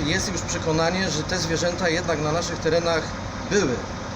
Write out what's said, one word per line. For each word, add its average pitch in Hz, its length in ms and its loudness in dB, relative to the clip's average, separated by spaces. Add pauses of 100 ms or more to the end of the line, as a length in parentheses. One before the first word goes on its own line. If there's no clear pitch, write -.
jest 190 260 0
już 160 100 -2
przekonanie, 165 680 0
że 151 140 -2
te 185 140 -2
zwierzęta 175 520 0
jednak 165 320 0
na 151 100 0
naszych 170 280 -2
terenach 165 440 2 (460)
były. 180 220 4
E, 117 40 0 (400)